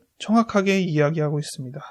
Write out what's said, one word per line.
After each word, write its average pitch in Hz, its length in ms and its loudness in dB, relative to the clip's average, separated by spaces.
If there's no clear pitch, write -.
정확하게 202 640 2
이야기하고 151 580 0
있습니다. 139 400 -10